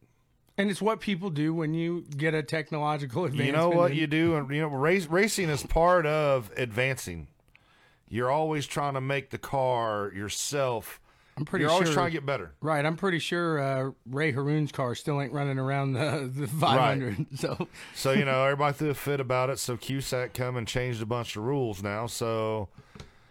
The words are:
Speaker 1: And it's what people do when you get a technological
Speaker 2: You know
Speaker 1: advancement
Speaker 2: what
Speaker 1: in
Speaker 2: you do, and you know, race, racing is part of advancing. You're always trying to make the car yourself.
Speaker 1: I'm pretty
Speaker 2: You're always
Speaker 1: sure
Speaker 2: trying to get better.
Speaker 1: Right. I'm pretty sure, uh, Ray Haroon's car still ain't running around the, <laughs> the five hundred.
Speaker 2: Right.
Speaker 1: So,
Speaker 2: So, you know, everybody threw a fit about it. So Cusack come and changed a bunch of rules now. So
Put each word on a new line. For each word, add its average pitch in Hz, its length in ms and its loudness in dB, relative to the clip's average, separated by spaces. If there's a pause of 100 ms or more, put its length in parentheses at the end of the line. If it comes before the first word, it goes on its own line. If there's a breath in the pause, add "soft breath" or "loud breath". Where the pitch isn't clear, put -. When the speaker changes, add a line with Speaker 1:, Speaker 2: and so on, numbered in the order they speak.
(580)
Speaker 1:
And 202 120 2
it's 185 120 -4
what 220 180 0
people 196 300 -4
do 151 240 0
when 160 200 -2
you 170 280 -2 (160)
get 156 160 0
a 156 100 0
technological 151 840 -2
Speaker 2:
You 143 220 0
know 165 200 4
Speaker 1:
advancement 170 40 4
Speaker 2:
what 170 160 6
Speaker 1:
in 143 60 0
Speaker 2:
you 156 100 2
do, 160 280 4
and 139 160 -2
you 147 100 0
know, 160 60 0
race, 151 400 2
racing 185 420 2
is 143 140 0
part 170 420 4
of 143 520 2
advancing. 120 680 -2 (840 soft breath)
You're 123 220 0
always 156 360 0
trying 143 280 -2
to 131 60 -4
make 135 280 -2
the 131 80 -8
car 117 760 0
yourself. 117 840 -4 (380 soft breath)
Speaker 1:
I'm 151 80 -4
pretty 170 180 0
Speaker 2:
You're 151 80 4
always 180 160 6
Speaker 1:
sure 156 60 2
Speaker 2:
trying 175 140 4
to 165 40 -2
get 151 140 -4
better. 110 340 -2
Speaker 1:
Right. 147 260 0
I'm 160 120 0
pretty 180 220 0
sure, 170 420 0
uh, 135 300 0 (140)
Ray 143 280 0
Haroon's 143 400 0
car 123 220 -2
still 143 260 -2
ain't 123 100 -6
running 143 280 -2
around 135 340 0
the, 139 380 -2
<laughs> 131 40 -8
the 143 120 -4
five 143 320 4
hundred. 127 400 2
Speaker 2:
Right. 147 80 -4 (120)
Speaker 1:
So, - 280 -2 (280 loud breath)
Speaker 2:
So, 135 160 0
you 135 140 4
know, 131 180 4
everybody 143 300 2
threw 151 160 0
a 139 40 2
fit 139 280 -2
about 127 280 2
it. - 100 -4
So 120 180 -2
Cusack 131 560 -4
come 123 240 -2
and 110 100 -4
changed 123 340 -2
a 113 40 -6
bunch 117 320 -4
of 107 60 -4
rules 120 380 -2
now. 104 260 -2
So 110 600 -2 (640 loud breath)